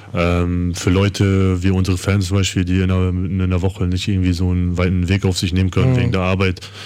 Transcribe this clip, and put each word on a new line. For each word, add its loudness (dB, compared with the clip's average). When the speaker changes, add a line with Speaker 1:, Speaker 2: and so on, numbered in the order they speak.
Speaker 1:
Ähm, 0
für -2
Leute 2
wie 2
unsere 0
Fans 0
zum 0
Beispiel, 0
die 0
in 0
der, 0
in -2
der 0
Woche -2
nicht -2
irgendwie 2
so 0
einen 0
weiten 0
Weg 2
auf 0
sich -2
nehmen 2
können 2
Speaker 2:
Mhm. 2
Speaker 1:
wegen 2
der 0
Arbeit, 0